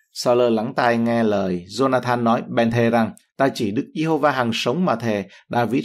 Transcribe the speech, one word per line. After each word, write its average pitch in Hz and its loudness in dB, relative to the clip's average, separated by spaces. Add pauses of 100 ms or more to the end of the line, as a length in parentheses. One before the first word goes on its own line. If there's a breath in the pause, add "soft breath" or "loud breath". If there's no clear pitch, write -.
(140 soft breath)
Saul 123 2
lắng 110 -2
tai 120 2
nghe 117 0
lời 95 -2 (140)
Jonathan 123 0
nói, 117 0 (120)
bèn 117 2
thề 117 2
rằng, 113 2 (260 soft breath)
"Ta 135 2
chỉ 110 -4
Đức 117 -2 (100)
Giê-hô-va 156 0
hằng 123 0
sống 151 -2
mà 135 0
thề, 107 -2 (240 loud breath)
David 120 -2